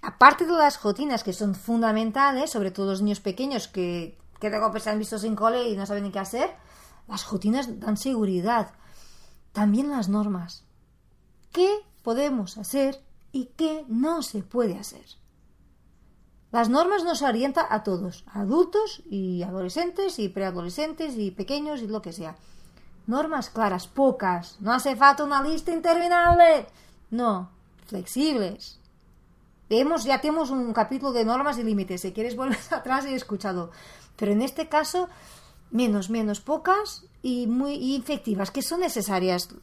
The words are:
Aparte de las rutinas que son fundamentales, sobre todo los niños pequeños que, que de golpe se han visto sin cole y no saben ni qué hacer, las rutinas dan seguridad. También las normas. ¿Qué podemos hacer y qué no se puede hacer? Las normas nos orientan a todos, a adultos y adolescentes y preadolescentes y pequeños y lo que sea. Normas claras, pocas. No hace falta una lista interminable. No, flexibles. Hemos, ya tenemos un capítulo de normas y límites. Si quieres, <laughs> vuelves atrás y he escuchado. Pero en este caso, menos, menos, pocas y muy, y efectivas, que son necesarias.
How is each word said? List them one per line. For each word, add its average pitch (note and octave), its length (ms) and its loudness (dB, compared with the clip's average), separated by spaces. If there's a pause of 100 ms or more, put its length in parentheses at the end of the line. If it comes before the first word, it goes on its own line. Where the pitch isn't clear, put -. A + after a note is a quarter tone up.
Aparte D4 440 8
de E4+ 60 0
las D4+ 300 4
rutinas A#3 400 0
que F#3+ 100 -4
son G3 220 -2
fundamentales, A#3 960 0
sobre F#3+ 220 -2
todo G3 180 -2
los F#3+ 120 0
niños G#3 180 0
pequeños A#3 480 -4
que, F3 500 -4 (220)
que G#3+ 100 -2
de G#3+ 80 -2
golpe G#3+ 220 0
se G#3+ 100 -4
han G#3+ 80 0
visto G#3+ 180 -4
sin G#3+ 200 -2
cole A#3 320 2
y G#3 80 -2
no G3 100 -4
saben G3+ 160 -4
ni G3 80 -6
qué G3 80 -6
hacer, A#3+ 320 -2 (560)
las - 240 -10
rutinas A3 480 -2
dan G#3+ 180 -2
seguridad. G#3+ 760 0 (800)
También G#3+ 380 2
las A#3 180 -2
normas. G3 560 -2 (880)
¿Qué F#4 180 4 (320)
podemos A#3+ 560 -2
hacer C4+ 420 -2 (300)
y B3+ 260 -6
qué D#4 300 -2
no C#4 360 0
se G3+ 200 -6
puede A3 340 -2
hacer? - 280 -14 (1500)
Las A#3 180 2
normas E4+ 360 2
nos E4+ 180 0
orientan C4+ 480 0
a G#3+ 140 0
todos, F#3 420 -4
a G3+ 140 -10
adultos F4 680 0
y F#3 360 -4
adolescentes E4+ 760 -4
y G#3 100 -2
preadolescentes G3 880 -6
y G3+ 140 -2
pequeños C#4+ 500 -6
y A3+ 60 -8
lo G#3 160 -6
que E3+ 100 -12
sea. E3 240 -12 (680)
Normas C#4+ 440 -2
claras, G3 360 -2
pocas. G#3 720 0
No G#3 120 -2
hace B3+ 240 0
falta C#4 260 6
una C#4+ 200 0
lista D#4 300 -2
interminable. E4+ 960 6 (440)
No, A3 400 0 (360)
flexibles. A3 920 -2 (920)
Hemos, C4 340 2
ya C4 160 2
tenemos D4+ 300 0
un B3 240 -2
capítulo C4 380 0
de A#3 120 2
normas B3+ 340 0
y A#3+ 40 -4
límites. G3 400 -2
Si F#3 100 -6
quieres, A3 240 -6
<laughs> - 0 -
vuelves C4 340 -4
atrás C4+ 360 -2
y - 20 -8
he C4+ 60 -4
escuchado. F#3 560 -6 (460)
Pero G3+ 160 0
en G#3+ 100 4
este D#4 260 -4
caso, E4 400 0 (600)
menos, G#3 400 0
menos, G#3+ 300 -2
pocas F#4 640 -2 (180)
y B3 240 -2
muy, C4+ 300 0
y C4 200 -2
efectivas, A3+ 540 -4
que C#4 100 -4
son E4+ 200 -4
necesarias. F#3 680 0 (140)